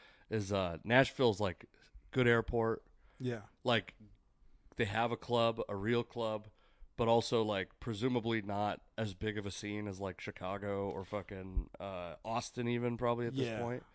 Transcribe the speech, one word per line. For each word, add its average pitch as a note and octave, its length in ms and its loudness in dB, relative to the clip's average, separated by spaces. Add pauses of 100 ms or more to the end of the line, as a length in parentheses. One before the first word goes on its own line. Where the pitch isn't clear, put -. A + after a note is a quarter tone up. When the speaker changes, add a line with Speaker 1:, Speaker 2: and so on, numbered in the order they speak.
(300)
Speaker 1:
Is, G2+ 220 0
uh, F2+ 320 0
Nashville's, A#2+ 560 4
like, F#2+ 260 -2 (460)
good B2+ 160 4
airport. A#2 540 2 (360)
Speaker 2:
Yeah. B2 220 -4 (240)
Speaker 1:
Like, A#2 280 2 (840)
they A#2+ 100 2
have A2 260 0
a A#2 40 0
club, A#2 520 2
a G2+ 80 -4
real A#2 260 2
club, A2 440 -4 (500)
but A#2 120 4
also, A#2 340 6
like, G2+ 260 0 (120)
presumably A2+ 640 0
not G2+ 380 -2 (160)
as G#2 180 -2
big G#2+ 240 -4
of G2+ 80 -4
a G2+ 40 -4
scene G#2 380 -6
as, F#2+ 120 -8
like, F#2+ 200 -6
Chicago G2 680 -4
or F#2 140 -6
fucking, F#2 640 -4 (120)
uh, F2+ 340 -8 (100)
Austin A#2+ 440 -4
even A#2+ 280 0
probably A#2+ 300 0
at B2+ 80 -4
this C3 120 0
Speaker 2:
Yeah. A2+ 140 -4
Speaker 1:
point. A#2+ 220 -4 (120)